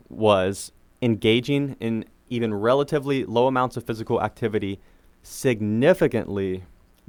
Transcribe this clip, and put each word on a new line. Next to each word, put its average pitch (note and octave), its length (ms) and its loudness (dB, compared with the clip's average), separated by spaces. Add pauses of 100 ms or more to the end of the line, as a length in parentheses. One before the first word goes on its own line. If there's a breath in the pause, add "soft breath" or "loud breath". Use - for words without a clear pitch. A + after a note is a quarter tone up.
was G2 640 2 (300)
engaging B2 800 2
in A2+ 260 -4 (240)
even A#2 240 -2
relatively C3+ 720 0
low A#2 220 2
amounts B2+ 300 0
of A#2 60 -10
physical A2+ 380 -2
activity G#2 580 -4 (420)
significantly G#2+ 1400 0 (460)